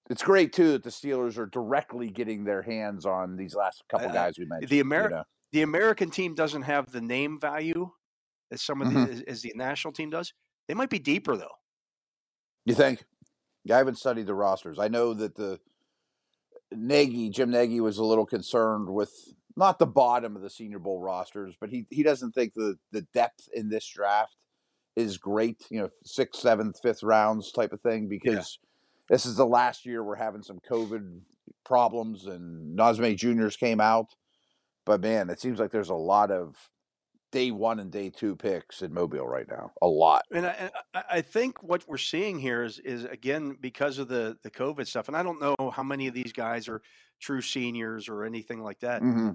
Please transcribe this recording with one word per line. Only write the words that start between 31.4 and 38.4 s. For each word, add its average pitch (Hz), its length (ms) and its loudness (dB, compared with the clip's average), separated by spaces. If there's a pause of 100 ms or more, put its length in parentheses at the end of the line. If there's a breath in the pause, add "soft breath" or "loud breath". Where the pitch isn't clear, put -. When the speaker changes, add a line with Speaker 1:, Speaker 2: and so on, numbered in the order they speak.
Speaker 1:
problems 113 640 2
and 85 520 -8
Najee 113 380 6
Juniors 113 400 2
came 113 240 2
out. 110 340 4 (720)
But 104 140 4
man, 107 300 2
it 85 100 -6
seems 123 180 -4
like 104 140 0
there's 104 180 -2
a 92 40 0
lot 98 360 4
of 90 260 -4 (760)
day 127 180 0
one 110 300 -2
and 95 120 -12
day 98 180 -6
two 101 260 -2
picks 92 460 -4